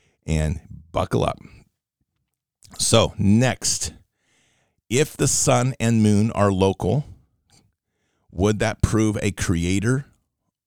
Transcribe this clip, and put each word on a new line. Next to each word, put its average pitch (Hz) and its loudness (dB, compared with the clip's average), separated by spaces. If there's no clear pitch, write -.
and 78 -2
buckle 95 -2
up. - -6
So - 2
next, 107 0
if 135 0
the 143 0
sun 127 0
and 113 2
moon 107 4
are 101 2
local, 95 0
would 101 0
that 110 -4
prove 110 0
a 101 -2
creator 95 -2